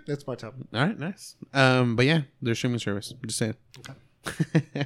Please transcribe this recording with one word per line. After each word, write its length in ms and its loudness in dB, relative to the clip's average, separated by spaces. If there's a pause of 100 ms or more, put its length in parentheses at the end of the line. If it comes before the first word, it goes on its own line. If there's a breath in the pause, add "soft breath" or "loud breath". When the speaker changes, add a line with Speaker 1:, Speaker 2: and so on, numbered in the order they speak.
Speaker 1:
that's 180 -6
my 100 -6
topic. 260 -14 (120)
Speaker 2:
All 120 0
right, 120 -2
nice. 380 -10 (180)
Um, 440 4
but 80 4
yeah, 160 4 (200)
their 140 0
streaming 240 -2
service. 320 -4
I'm 160 -14
just 120 -6
saying. 160 -2 (240)
Speaker 1:
Okay. 1040 -4